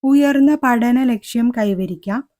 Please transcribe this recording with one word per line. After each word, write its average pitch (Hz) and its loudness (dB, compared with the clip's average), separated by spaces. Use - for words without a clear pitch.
ഉയർന്ന 277 2
പഠന 247 0
ലക്ഷ്യം 233 -2
കൈവരിക്കാം. 196 -4